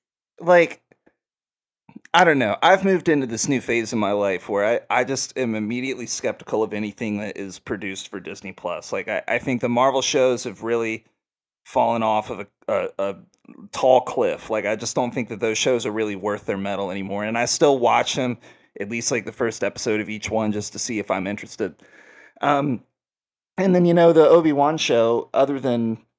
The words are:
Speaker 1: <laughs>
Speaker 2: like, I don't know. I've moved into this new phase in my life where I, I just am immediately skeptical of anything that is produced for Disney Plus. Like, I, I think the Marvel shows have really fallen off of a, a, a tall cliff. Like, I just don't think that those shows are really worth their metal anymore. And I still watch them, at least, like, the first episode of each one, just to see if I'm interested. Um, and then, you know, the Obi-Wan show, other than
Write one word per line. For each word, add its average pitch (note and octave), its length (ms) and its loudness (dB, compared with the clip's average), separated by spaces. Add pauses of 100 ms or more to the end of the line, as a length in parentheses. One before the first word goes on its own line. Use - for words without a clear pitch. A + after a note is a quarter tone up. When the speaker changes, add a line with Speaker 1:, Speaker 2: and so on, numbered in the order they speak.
(140)
Speaker 1:
<laughs> - 260 -20
Speaker 2:
like, E3+ 420 4 (1300)
I F3 100 6
don't D3+ 160 4
know. G#2 220 0
I've F#3 240 4
moved F3+ 240 2
into C#3 180 2
this A2 200 -4
new C3 140 0
phase A#2 320 -2
in A2+ 60 0
my G2+ 120 0
life G2+ 380 -2
where G2+ 160 0
I, A#2 340 0
I B2+ 40 0
just - 340 -6
am A#2 180 -2
immediately A#2+ 500 -6
skeptical - 580 -4
of G#2+ 100 -4
anything G#2 460 -6
that G#2 180 -8
is G2 220 -12
produced G2 500 -10
for G2+ 100 -12
Disney F#2 320 -14
Plus. F2+ 400 -10
Like, G2 160 -6
I, G#2 200 -4
I A#2+ 120 -2
think B2+ 220 -4
the A#2+ 80 -2
Marvel C3 320 2
shows B2+ 440 0
have G#2 180 -10
really A2+ 420 -4 (600)
fallen A#2 380 0
off G#2+ 260 0
of G2+ 120 -8
a, G2+ 60 -14 (200)
a, G2 220 -2 (100)
a G2 160 -4 (560)
tall B2+ 300 4
cliff. - 480 -4
Like, G#2+ 160 -2
I G#2+ 100 0
just A2 200 -8
don't B2 180 -2
think A#2+ 160 -6
that G#2+ 100 -10
those A2 180 -2
shows B2+ 280 0
are G#2+ 60 -4
really G#2+ 240 -4
worth G2+ 300 -6
their G2+ 120 -4
metal G2 340 -4
anymore. G2 340 -6
And A2+ 120 -4
I B2 80 0
still C#3 320 2
watch A#2+ 380 2
them, B2+ 220 -4 (420)
at G2+ 100 -8
least, A#2 220 -6
like, A2 140 -2
the A2 60 -10
first A2+ 320 -4
episode G#2+ 360 -2
of G2 100 -6
each G#2+ 200 -8
one, A2 220 0
just G#2 220 -6
to - 60 -12
see A2 200 -4
if G2 120 -6
I'm F#2+ 160 -2
interested. G#2 480 -8 (680)
Um, C#3 420 0 (760)
and F#3+ 180 2
then, F3+ 100 4
you E3+ 80 4
know, E3+ 200 8
the D3+ 140 8
Obi-Wan D#3 500 4
show, A#2 560 2
other C3+ 260 2
than A#2 380 -2 (220)